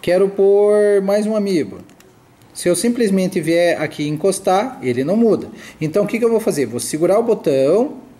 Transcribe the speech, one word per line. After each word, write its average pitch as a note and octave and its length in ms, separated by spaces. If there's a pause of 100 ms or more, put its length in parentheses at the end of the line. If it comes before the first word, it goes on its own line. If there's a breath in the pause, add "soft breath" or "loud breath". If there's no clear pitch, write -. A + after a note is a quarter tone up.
Quero F#3 260
pôr G3+ 760
mais G3+ 240
um A3 80
amiibo. E3+ 420 (720)
Se - 160
eu F3 80
simplesmente F#3+ 640
vier E3+ 400
aqui D3+ 280
encostar, F#3+ 720
ele B2+ 220
não E3 120
muda. A3 340 (300 loud breath)
Então, D#3 240
o G3 40
que A#3 100
que A3+ 80
eu A#3 60
vou A3+ 80
fazer? D#3+ 260
Vou A#2 140
segurar F3 400
o A#3 40
botão F#3 720 (220)